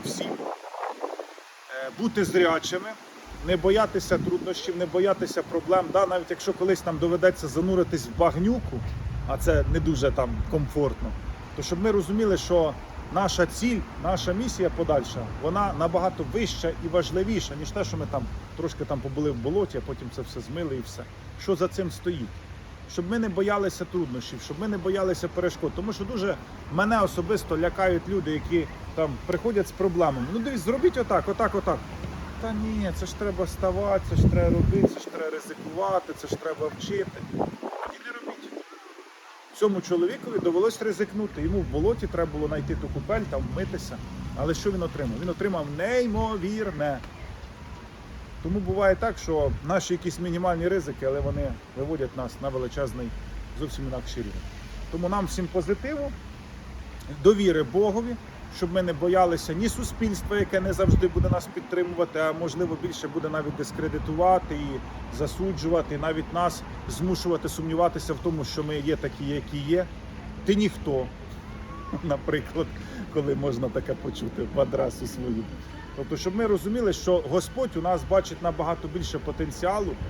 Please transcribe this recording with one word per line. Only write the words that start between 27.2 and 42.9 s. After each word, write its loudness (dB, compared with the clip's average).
лякають 4
люди, 0
які 2
там 2
приходять 2
з -10
проблемами. 2
«Ну, 0
дивись, -2
зробіть 4
отак, 2
отак, 2
отак». 2
Та -4
ні, 0
це -4
ж -10
треба 0
вставати, 2
це 2
ж 8
треба 6
робити, 6
це -8
ж -10
треба -4
ризикувати, -2
це -10
ж -2
треба -4
вчити. -4
І -6
не -8
робіть. -12
Цьому 4
чоловікові 0
довелось 2
ризикнути. -2
Йому 2
в -2
болоті 0
треба 0
було -2
знайти -2
ту -4
купель, -2